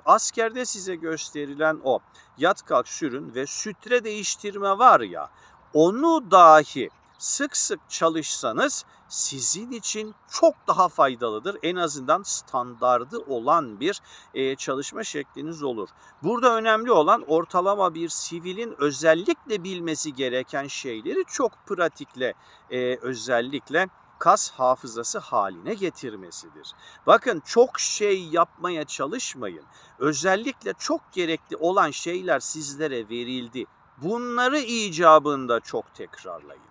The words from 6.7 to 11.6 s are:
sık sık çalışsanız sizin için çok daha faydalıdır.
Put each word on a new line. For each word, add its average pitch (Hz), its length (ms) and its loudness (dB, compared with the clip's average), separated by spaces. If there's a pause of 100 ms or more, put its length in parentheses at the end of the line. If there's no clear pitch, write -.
sık - 400 -6
sık - 320 -4
çalışsanız 160 960 -2 (220)
sizin 180 640 -4
için 214 440 -8 (160)
çok 330 220 4 (140)
daha 180 220 4
faydalıdır. 123 760 0